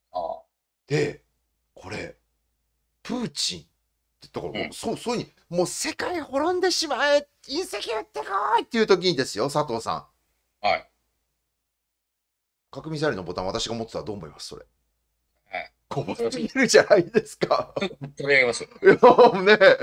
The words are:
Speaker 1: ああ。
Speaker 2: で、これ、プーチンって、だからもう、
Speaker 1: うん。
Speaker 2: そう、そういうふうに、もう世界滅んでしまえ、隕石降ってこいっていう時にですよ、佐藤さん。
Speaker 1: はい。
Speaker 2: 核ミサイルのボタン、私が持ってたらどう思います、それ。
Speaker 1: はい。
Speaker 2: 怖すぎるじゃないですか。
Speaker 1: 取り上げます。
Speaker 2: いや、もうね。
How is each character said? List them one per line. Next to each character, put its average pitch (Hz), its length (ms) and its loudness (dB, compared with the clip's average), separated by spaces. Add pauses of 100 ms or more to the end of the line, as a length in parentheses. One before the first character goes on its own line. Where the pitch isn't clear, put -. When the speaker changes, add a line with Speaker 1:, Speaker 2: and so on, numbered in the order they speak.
(120)
Speaker 1:
あ 90 80 -6
あ。 82 220 -8 (460)
Speaker 2:
で、 143 360 -4 (500)
こ - 160 -18
れ、 95 280 -12 (840)
プ 214 100 -10
ー 233 160 -6
チ - 280 -8
ン - 20 -16
っ 73 40 -20 (560)
て、 - 140 -20
だ - 80 -8
か - 60 -8
ら - 60 -10
も - 60 -8
う、 95 40 -6
Speaker 1:
う - 40 -10
ん。 - 60 -16
Speaker 2:
そ - 180 -8
う、 - 60 -6
そ 233 160 -6
う 240 40 -4
い - 40 -6
う - 20 -6
ふ - 40 -20
う - 40 -20 (220)
に、 175 40 -6
も 180 60 2
う 170 40 -4
世 294 260 -6
界 349 280 -6
滅 302 360 -2
ん 359 40 -4
で 370 100 2
し - 160 -4
ま 285 280 0
え、 285 120 0 (200)
隕 349 320 -8
石 440 140 -8
降 427 80 -4
っ 427 40 -12
て - 140 -14
こ 440 60 -8 (340)
い 330 40 -2
っ - 20 -16
て - 120 -4
い 220 40 4
う 214 60 2
時 185 200 4
に 170 80 2
で 131 80 0
す - 140 -10
よ、 123 120 0
佐 147 160 -2
藤 117 140 -6
さ 82 280 -8 (560)
ん。 - 20 0
Speaker 1:
は 92 120 2
い。 - 120 -12 (1800)
Speaker 2:
核 139 180 -12
ミ 160 100 -6
サ 151 80 0
イ 147 40 0
ル 113 40 -2
の 95 80 -8
ボ 87 100 -8
タ 95 80 -6
ン、 92 40 -4
私 104 240 -4
が 113 60 -6
持 113 80 -6
っ 113 40 -14
て - 60 -20
た 85 60 -6
ら 110 60 -10
ど 107 80 -8
う 101 40 -12
思 85 100 -14
い - 20 -16
ま - 100 -20
す、 - 80 -14
そ - 100 -16
れ。 - 80 -20 (840)
Speaker 1:
は 92 100 -8
い。 - 120 -14 (180)
Speaker 2:
怖 151 260 -6
す 233 140 -2
ぎ 233 180 -6
る 262 200 -2
じ - 120 6
ゃ - 40 6
な - 140 4
い 175 80 2
で 220 200 -2
す - 120 -20
か。 - 400 -2
Speaker 1:
取 196 120 -4 (300)
り 139 80 -8
上 139 140 4
げ 127 40 2
ま 120 80 0
す。 - 100 -8
Speaker 2:
い - 40 -18 (160)
や、 190 180 8
も 240 380 8
う 185 40 -4
ね。 208 140 6 (260)